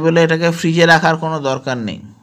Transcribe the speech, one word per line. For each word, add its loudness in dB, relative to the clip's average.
বলে 2
এটাকে -2
ফ্রিজে 0
রাখার 2
কোনো -6
দরকার -6
নেই। -10